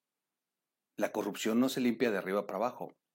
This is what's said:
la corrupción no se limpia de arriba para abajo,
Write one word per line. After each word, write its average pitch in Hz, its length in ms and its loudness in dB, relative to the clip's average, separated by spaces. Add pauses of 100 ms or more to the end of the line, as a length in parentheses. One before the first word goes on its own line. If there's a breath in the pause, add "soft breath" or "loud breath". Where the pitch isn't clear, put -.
(960)
la 101 160 -2
corrupción 110 480 0
no 131 80 4
se 135 100 -2
limpia 120 320 2
de 98 60 0
arriba 95 280 -2
para 98 120 -6
abajo, 107 360 -4 (220)